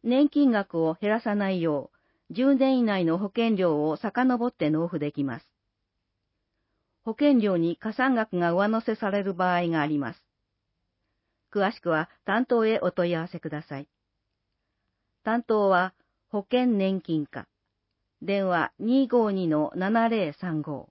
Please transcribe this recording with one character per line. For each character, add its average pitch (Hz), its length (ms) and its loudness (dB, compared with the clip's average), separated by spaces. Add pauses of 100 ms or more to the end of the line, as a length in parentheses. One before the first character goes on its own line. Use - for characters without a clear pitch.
年 262 260 2
金 285 240 2
額 170 340 0
を 160 140 -2
減 208 100 0
ら 226 100 0
さ 208 140 -4
な 196 160 -2
い 180 100 -2
よ 147 300 -2 (400)
う、 - 20 -12
十 262 220 2
年 262 240 2
以 240 60 2
内 196 200 0
の 165 140 2
保 202 80 -4
険 226 300 0
料 156 320 2
を 156 80 -2
遡 240 500 0
っ 240 80 -4
て 151 160 -2
納 160 160 0
付 165 140 -6
で 147 100 -4
き 143 140 -4
ま 127 160 -6
す。 - 60 -20 (1600)
保 226 160 -8
険 285 220 4
料 202 160 2
に 170 200 0
加 220 160 -8
算 262 220 0
額 220 240 -2
が 170 140 0
上 196 160 2
乗 220 120 0
せ 226 140 -4
さ 208 160 -4
れ 202 140 -2
る 196 100 -4
場 180 220 0
合 175 100 0
が 165 140 0
あ 143 60 2
り 151 120 -2
ま 123 140 -6
す。 - 100 -20 (1300)
詳 196 220 0
し - 80 -18
く - 80 -6
は 160 200 0 (160)
担 220 220 0
当 233 200 2
へ 220 160 0
お 180 100 -2
問 175 180 -2
い 170 60 0
合 160 60 -4
わ 170 40 -8
せ 175 140 -12
く 151 100 -10
だ 151 120 -8
さ 139 180 -12
い。 147 80 -16 (1400)
担 233 180 0
当 208 260 2
は 185 240 2 (360)
保 202 200 -6
険 247 260 2
年 190 260 0
金 156 260 -4
課。 - 220 -14 (760)
電 196 240 -2
話 175 320 0
二 247 300 2
五 226 240 2
二 185 160 -2
の 151 260 0
七 220 340 0
零 196 260 -2
三 156 280 -6
五。 143 280 -10